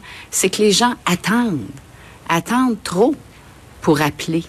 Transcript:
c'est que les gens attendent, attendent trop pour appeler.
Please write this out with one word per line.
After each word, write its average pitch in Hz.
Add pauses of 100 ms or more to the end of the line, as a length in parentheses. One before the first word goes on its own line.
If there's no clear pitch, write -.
(300)
c'est 190
que 202
les 214
gens 240 (140)
attendent, 180 (640)
attendent 220
trop 233 (680)
pour 151
appeler. 160